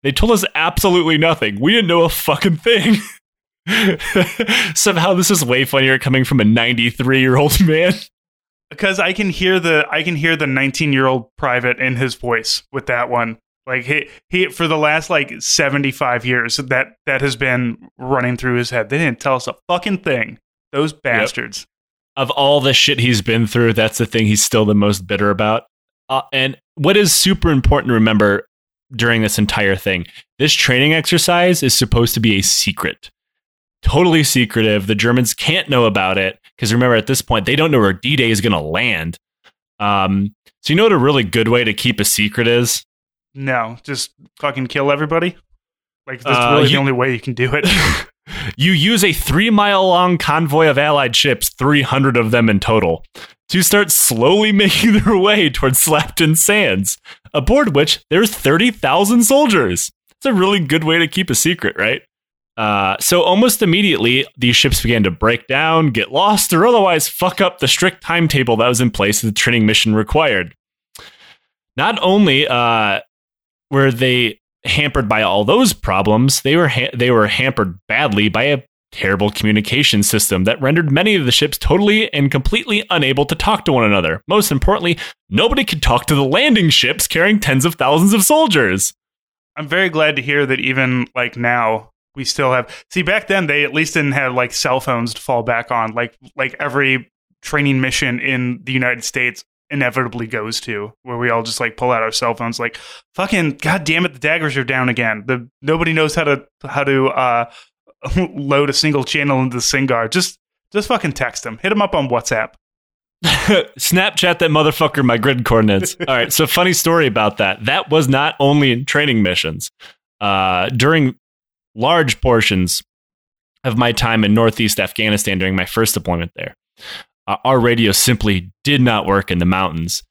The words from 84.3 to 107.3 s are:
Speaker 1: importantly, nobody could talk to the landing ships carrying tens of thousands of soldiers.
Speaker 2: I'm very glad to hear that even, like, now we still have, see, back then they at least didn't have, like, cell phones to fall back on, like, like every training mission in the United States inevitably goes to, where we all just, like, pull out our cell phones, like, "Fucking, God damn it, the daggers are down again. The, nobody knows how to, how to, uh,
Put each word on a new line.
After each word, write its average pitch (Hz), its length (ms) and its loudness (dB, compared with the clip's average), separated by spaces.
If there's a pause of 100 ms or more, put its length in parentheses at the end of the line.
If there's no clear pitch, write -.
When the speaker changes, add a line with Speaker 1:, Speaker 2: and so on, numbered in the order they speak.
Speaker 1:
importantly, 170 460 0 (320)
nobody 220 340 2
could - 180 -4
talk - 260 2
to 151 80 2
the 139 100 2
landing 202 440 2
ships - 380 0
carrying 202 320 2
tens 135 240 0
of 165 120 0
thousands 160 380 4
of 202 100 2
soldiers. 160 720 2 (600)
Speaker 2:
I'm 151 120 -12
very 180 220 0
glad 156 280 2
to 135 40 -4
hear 143 240 0
that 131 140 -2
even, 127 560 -2
like, 123 220 -6
now 117 520 -2 (260)
we 135 100 -10
still 135 260 -2
have, 123 400 -4
see, 185 100 -2
back 175 260 -4
then 196 200 0
they 147 160 0
at 131 100 -4
least 156 200 -2
didn't 147 180 0
have, 131 220 -2
like, 123 200 -2
cell 131 280 -2
phones 117 320 -4
to - 80 -14
fall 120 220 -4
back 117 280 -4
on, 113 220 -2
like, 120 240 -6 (180)
like 131 240 -6
every 135 500 -2 (320)
training 143 400 0
mission 127 380 -2
in 127 460 -4
the 131 80 -8
United 123 320 -2
States 123 400 -6 (240)
inevitably 120 580 -4
goes 113 320 -6
to, 107 320 -8 (120)
where 123 140 -10
we 120 120 -2
all 117 140 0
just, 113 180 -8
like, 117 160 -6
pull 123 140 -2
out 113 120 0
our 113 80 -4
cell 117 220 -4
phones, 117 260 -8
like, 120 180 -6 (380)
"Fucking, 180 360 -2 (100)
God 165 240 -2
damn 165 200 0
it, 160 60 -4
the 127 80 -20
daggers 151 380 -2
are 131 80 -2
down 127 240 -2
again. 110 380 -2
The, 123 200 -4 (140)
nobody 165 320 -2
knows 156 200 0
how 165 120 -2
to, 143 200 -2 (200)
how 143 180 -4
to, 135 240 2
uh, 120 420 0 (540)